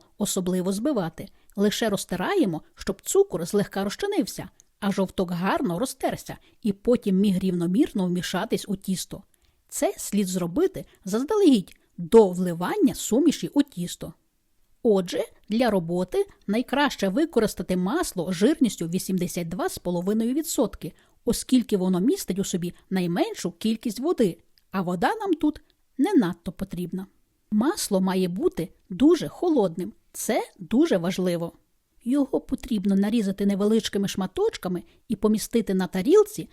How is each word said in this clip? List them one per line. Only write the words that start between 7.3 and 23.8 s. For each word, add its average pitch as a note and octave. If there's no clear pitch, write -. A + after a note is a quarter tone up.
рівномірно F#3
вмішатись F3+
у G3
тісто. -
Це F4+
слід G3+
зробити F#3
заздалегідь, C4
до F#3+
вливання F3+
суміші C4
у C#4+
тісто. E3
Отже, G3
для A3+
роботи F#3
найкраще B3
використати G#3+
масло F#3
жирністю G3+
вісімдесят F3+
два B3
з -
половиною G3+
відсотки, C#4
оскільки A#3
воно F#3
містить G#3+
у G3
собі F3
найменшу F#3+
кількість A3